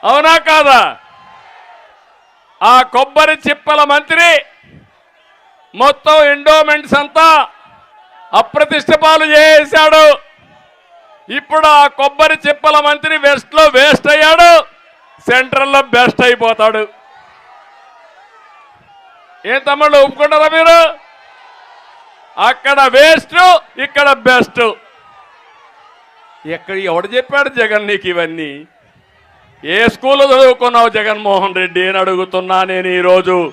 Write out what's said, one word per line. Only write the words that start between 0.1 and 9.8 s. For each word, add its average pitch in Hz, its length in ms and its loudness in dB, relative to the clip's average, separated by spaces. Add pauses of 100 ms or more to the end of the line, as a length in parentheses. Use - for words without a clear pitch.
కాదా? 285 300 2 (1800)
ఆ 233 140 2 (200)
కొబ్బరి 294 400 0 (100)
చిప్పల 302 360 -2 (120)
మంత్రి 320 360 0 (1400)
మొత్తం 285 440 0 (160)
ఎండోమెంట్స్ 302 680 0
అంతా 311 280 0 (1120)
అప్రతిష్ట 302 520 -4 (100)
పాలు 311 320 2
చేశాడు. 311 720 4 (1300)